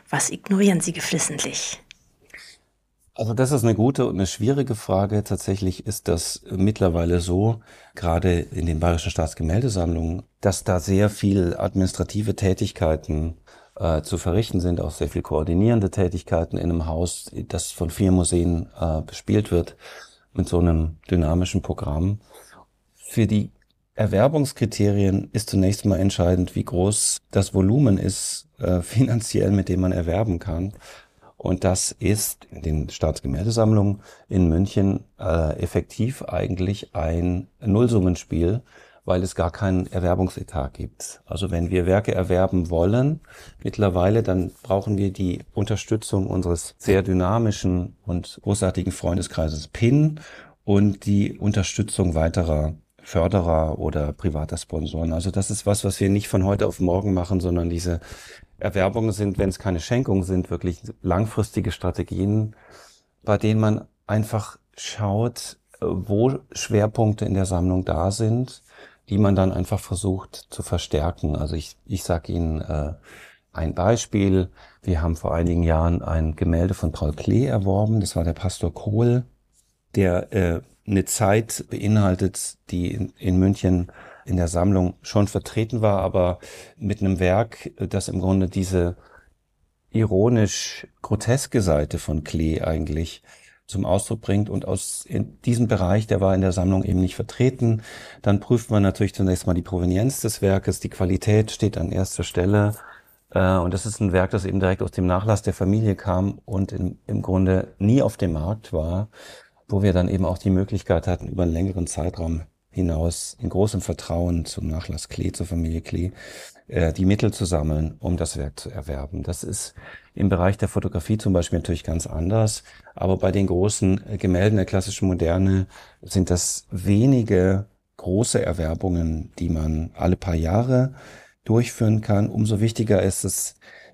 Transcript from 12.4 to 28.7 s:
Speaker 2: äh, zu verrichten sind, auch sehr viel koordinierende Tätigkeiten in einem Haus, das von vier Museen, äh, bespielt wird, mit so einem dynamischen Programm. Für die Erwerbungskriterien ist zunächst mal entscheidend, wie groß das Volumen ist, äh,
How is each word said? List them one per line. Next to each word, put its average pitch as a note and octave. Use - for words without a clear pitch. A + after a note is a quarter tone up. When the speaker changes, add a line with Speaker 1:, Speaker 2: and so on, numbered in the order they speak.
Speaker 2:
äh, D#2+
zu F2+
verrichten F2+
sind, F2
auch D#2
sehr D#2
viel E2+
koordinierende F#2
Tätigkeiten F2+
in F2
einem E2+
Haus, E2
das -
von E2
vier F#2+
Museen, F2
äh, D#2+
bespielt -
wird, E2+
mit F2
so F2
einem D#2+
dynamischen F2
Programm. F2
Für -
die G#2
Erwerbungskriterien G#2
ist G#2+
zunächst G2
mal F2+
entscheidend, F2+
wie F#2+
groß -
das -
Volumen G2+
ist, -
äh, F2+